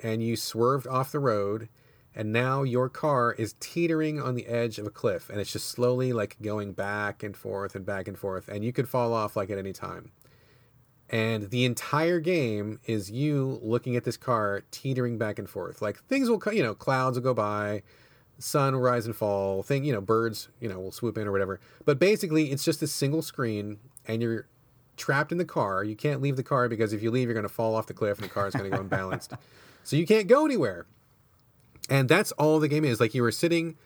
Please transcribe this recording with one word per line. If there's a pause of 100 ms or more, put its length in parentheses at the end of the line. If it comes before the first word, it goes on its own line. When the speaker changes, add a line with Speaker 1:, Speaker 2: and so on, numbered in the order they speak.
Speaker 1:
and
you
swerved
off
the
road (440)
and
now
your
car
is
teetering
on
the
edge
of
a
cliff
and
it's
just
slowly,
like,
going
back
and
forth
and
back
and
forth
and
you
could
fall
off,
like,
at
any
time. (960)
And
the
entire
game
is
you
looking
at
this
car
teetering
back
and
forth.
Like,
things
will
co-,
you
know,
clouds
will
go
by, (560)
sun
will
rise
and
fall,
thing,
you
know,
birds, (100)
you
know,
will
swoop
in
or
whatever. (240)
But
basically,
it's
just
a
single
screen, (260)
and
you're (500)
trapped
in
the
car.
You
can't
leave
the
car
because
if
you
leave,
you're
gonna
fall
off
the
cliff,
and
the
car
is
gonna
go
unbalanced.
Speaker 2:
<laughs> (400)
Speaker 1:
So
you
can't
go
anywhere. (1040)
And
that's
all
the
game
is.
Like,
you
were
sitting,